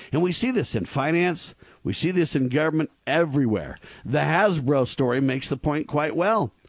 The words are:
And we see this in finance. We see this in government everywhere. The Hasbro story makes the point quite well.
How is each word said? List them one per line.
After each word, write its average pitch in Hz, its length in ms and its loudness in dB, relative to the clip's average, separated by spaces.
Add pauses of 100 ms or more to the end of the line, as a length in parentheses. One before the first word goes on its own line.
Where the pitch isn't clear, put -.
(100)
And 156 120 2
we 180 100 2
see 240 180 0
this 214 240 -2
in 101 120 -2
finance. 170 680 -2 (280)
We 143 100 -4
see - 200 -2
this 175 220 2
in 131 140 2
government 156 420 0 (160)
everywhere. 127 720 0 (300)
The 143 140 0
Hasbro 147 680 2
story 127 320 0
makes 131 300 0
the 139 80 -4
point 147 280 -2
quite 147 300 -2
well. 185 340 2 (180)